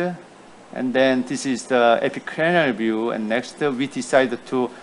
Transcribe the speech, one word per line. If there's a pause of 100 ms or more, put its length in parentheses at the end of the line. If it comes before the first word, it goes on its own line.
(720)
And
then
this
is
the
epicranial
view,
and
next
we
decided
to, (140)